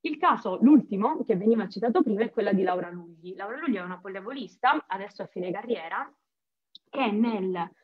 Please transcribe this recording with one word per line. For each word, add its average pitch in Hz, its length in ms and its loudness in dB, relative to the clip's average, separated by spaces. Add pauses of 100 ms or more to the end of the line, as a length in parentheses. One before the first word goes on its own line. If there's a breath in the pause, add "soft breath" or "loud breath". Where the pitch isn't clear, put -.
Il 302 180 -6
caso, 220 420 0
l'ultimo, 247 640 6
che 220 120 0
veniva 208 320 2
citato 233 340 0
prima, 208 200 0
è 233 80 -2
quella 208 220 0
di 190 100 4
Laura 180 280 -2
Lugli. 175 440 -16
Laura 202 220 -10
Lugli 294 200 -4
è 185 60 -6
una 180 160 -10
pollavolista, 202 880 -4
adesso 196 360 -10
a 175 40 -8
fine 180 240 -8
carriera, 202 580 -6 (800)
che 254 220 -2
nel, 190 600 0 (140 soft breath)